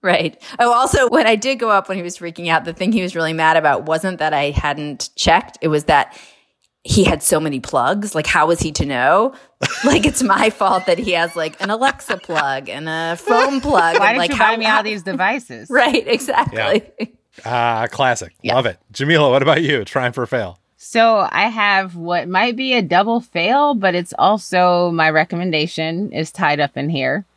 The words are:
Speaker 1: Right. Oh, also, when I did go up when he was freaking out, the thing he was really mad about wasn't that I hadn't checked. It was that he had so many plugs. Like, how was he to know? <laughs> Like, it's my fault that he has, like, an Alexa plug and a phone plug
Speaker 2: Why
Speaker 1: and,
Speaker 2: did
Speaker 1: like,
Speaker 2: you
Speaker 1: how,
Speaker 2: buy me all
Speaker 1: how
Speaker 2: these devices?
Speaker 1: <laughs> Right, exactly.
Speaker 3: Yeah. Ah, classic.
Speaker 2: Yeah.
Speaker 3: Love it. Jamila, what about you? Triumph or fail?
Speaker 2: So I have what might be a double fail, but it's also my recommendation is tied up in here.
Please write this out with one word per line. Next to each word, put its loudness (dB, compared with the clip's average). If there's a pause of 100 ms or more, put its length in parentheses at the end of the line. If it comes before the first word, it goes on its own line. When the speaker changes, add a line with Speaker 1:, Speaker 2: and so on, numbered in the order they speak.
Speaker 1:
Right. 0 (160)
Oh, 4
also, 2
when 4
I 4
did -4
go -2
up 2
when -6
he -8
was -10
freaking -10
out, 0
the -8
thing -2
he 0
was -6
really -2
mad 2
about 0
wasn't -4
that -2
I 0
hadn't -6
checked. 0
It -2
was 0
that 2 (680)
he 4
had 0
so 2
many -4
plugs. -2
Like, -2
how 2
was 2
he -4
to -4
know? 2
<laughs> -20 (400)
Like, 4
it's -2
my 2
fault 0
that 2
he -6
has, -2
like, -6
an -4
Alexa 0
plug -4
and -8
a -4
phone 2
plug 2
Speaker 2:
Why 4
Speaker 1:
and, 0
Speaker 2:
did -2
Speaker 1:
like, 0
Speaker 2:
you -2
Speaker 1:
how, 4
Speaker 2:
buy -2
me -2
all 2
Speaker 1:
how 2
Speaker 2:
these -6
devices? -4
Speaker 1:
<laughs> -
Right, 2
exactly. -2 (160)
Speaker 3:
Yeah. -8 (380)
Ah, 0
classic. -2
Speaker 2:
Yeah. -2
Speaker 3:
Love 0
it. -6 (140)
Jamila, 2
what 4
about 2
you? 0
Triumph -4
or -4
fail? -4 (160)
Speaker 2:
So 2
I 0
have 0
what -4
might 0
be -2
a 2
double 2
fail, 0
but 0
it's -6
also 2
my 2
recommendation -2
is -6
tied -2
up -2
in -4
here. -2 (120)